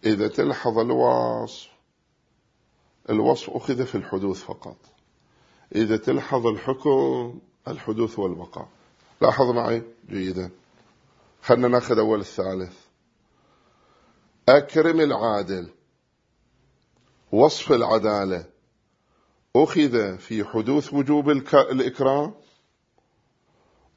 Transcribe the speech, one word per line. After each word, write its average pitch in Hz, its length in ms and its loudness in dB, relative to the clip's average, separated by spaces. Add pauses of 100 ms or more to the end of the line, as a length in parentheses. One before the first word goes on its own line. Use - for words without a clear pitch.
إذا 107 240 0
تلحظ 127 500 -2
الوصف، 120 880 -2 (1400)
الوصف 117 400 0
أخذ 127 360 -6
في - 80 -12
الحدوث 95 480 -6
فقط. - 340 -18 (1000)
إذا 110 220 0
تلحظ 131 500 -2
الحكم، 131 920 -2 (300)
الحدوث 110 500 -4
والبقاء. 87 500 -8 (520)
لاحظ 127 300 4
معي 117 320 -2 (280)
جيدا، 92 400 -6 (920)
خلنا 123 260 4
ناخذ 120 300 2
أول 107 220 2
الثالث. 95 560 -8 (1700)
أكرم 156 520 4
العادل، 104 680 -2 (1600)
وصف 151 400 4
العدالة 104 720 0 (1120)
أخذ 120 640 2
في 107 260 -6
حدوث 131 500 -2
وجوب 143 360 0
الك-، 139 240 0
الإكرام، 135 800 2 (1600)